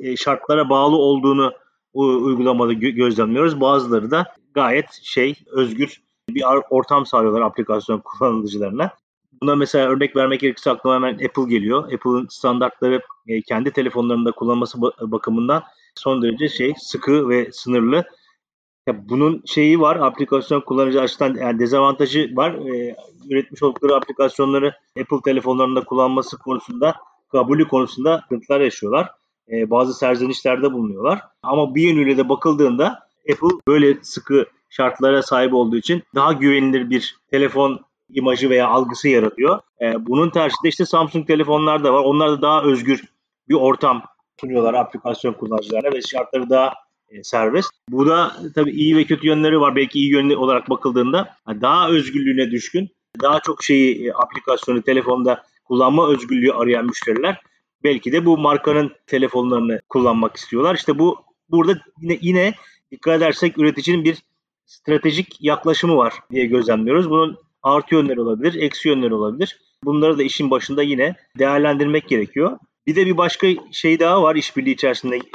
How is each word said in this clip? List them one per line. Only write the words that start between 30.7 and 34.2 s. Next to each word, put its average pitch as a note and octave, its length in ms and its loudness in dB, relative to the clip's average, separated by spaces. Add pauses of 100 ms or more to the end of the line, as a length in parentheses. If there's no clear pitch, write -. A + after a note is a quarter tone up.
bulunuyorlar. A#2 480 -4 (220)
Ama C#3+ 320 -2
bir D#3 80 2
yönüyle D3 340 2
de B2+ 120 2
bakıldığında C#3+ 800 0 (240)
Apple F3 240 0 (120)
böyle C#3+ 340 4
sıkı - 440 -2 (240)